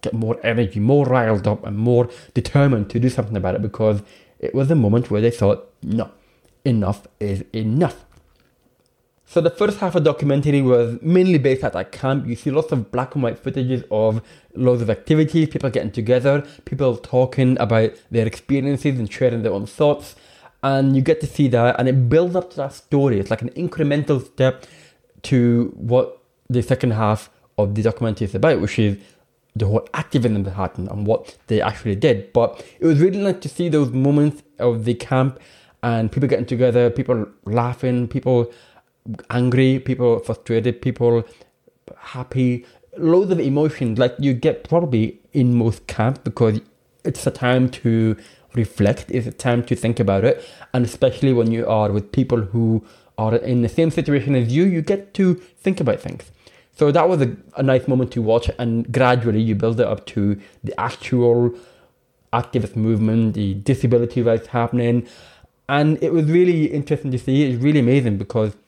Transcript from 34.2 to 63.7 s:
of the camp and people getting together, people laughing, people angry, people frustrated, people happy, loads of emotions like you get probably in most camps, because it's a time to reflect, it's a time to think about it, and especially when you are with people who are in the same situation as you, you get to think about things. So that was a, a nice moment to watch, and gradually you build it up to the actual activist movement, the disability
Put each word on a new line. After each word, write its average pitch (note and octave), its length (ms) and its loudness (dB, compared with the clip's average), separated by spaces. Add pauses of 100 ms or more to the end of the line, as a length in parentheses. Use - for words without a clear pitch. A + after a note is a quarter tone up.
of A2+ 260 0
the A#2+ 80 0
camp C3 460 -2 (420)
and A2+ 300 -2
people C3+ 180 0
getting - 160 0
together, B2 460 2
people A#2+ 340 -2 (200)
laughing, B2 600 -2
people A#2+ 440 0 (800)
angry, B2+ 500 2
people B2 400 0
frustrated, A2+ 640 -4
people A#2+ 440 0 (720)
happy, B2 680 -4 (320)
loads F3 340 2
of F3 80 0
emotions C#3 600 -2
like B2+ 180 2
you C#3+ 160 0
get D#3 360 -2
probably C3+ 500 0 (140)
in B2 200 2
most A2+ 340 0
camps, A#2+ 360 -2
because A2 380 0 (420)
it's - 240 -4
a C3 40 -2
time B2+ 360 0
to A2+ 480 0 (400)
reflect, A2 560 -2
it's A#2 160 -2
a - 40 -10
time A#2+ 340 -2
to A#2+ 100 -2
think A2+ 240 -2
about G2 240 2
it, B2+ 180 2 (320)
and B2 120 0
especially C3 480 0
when A#2 180 2
you A#2 160 -2
are G#2+ 240 0
with G#2 220 -4
people A#2+ 300 0 (100)
who A2+ 280 0 (360)
are A2 180 0
in B2 260 0
the A2+ 60 0
same D#3+ 240 0
situation C#3+ 440 0
as A#2+ 200 0
you, E3 80 4
you F3 180 2
get G3 320 -4
to F#3 220 2 (220)
think F#3+ 240 -2
about A#2+ 180 0
things. - 320 -14 (420)
So D3 160 2
that E3 200 2
was E3+ 120 2
a, A#2+ 140 -2 (220)
a C3+ 40 -4
nice C3 280 2
moment B2+ 220 0
to A#2+ 100 -4
watch, A2+ 360 0
and A#2 320 -2
gradually A#2 520 2
you A2+ 120 0
build A2+ 280 0
it A2+ 40 2
up G#2 200 -4 (100)
to G2+ 240 0 (240)
the - 160 -8
actual A#2+ 760 0 (800)
activist A#2 460 -4
movement, A2 560 0
the G2+ 220 -4
disability A#2+ 640 0